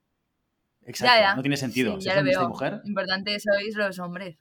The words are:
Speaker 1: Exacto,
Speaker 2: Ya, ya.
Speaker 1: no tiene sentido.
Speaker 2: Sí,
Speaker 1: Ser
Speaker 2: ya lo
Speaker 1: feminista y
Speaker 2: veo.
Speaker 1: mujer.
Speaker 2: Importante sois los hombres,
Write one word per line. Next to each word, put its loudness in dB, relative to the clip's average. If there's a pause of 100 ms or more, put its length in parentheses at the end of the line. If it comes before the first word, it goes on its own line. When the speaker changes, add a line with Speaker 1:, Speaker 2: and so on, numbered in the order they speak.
(880)
Speaker 1:
Exacto, 4
Speaker 2:
Ya, 8
ya. 4
Speaker 1:
no -2
tiene 0
sentido. 0
Speaker 2:
Sí, -10
Speaker 1:
Ser -2
Speaker 2:
ya 0
lo 4
Speaker 1:
feminista 2
y 0
Speaker 2:
veo. 0
Speaker 1:
mujer. -6
Speaker 2:
Importante -4
sois 0
los -2
hombres, -10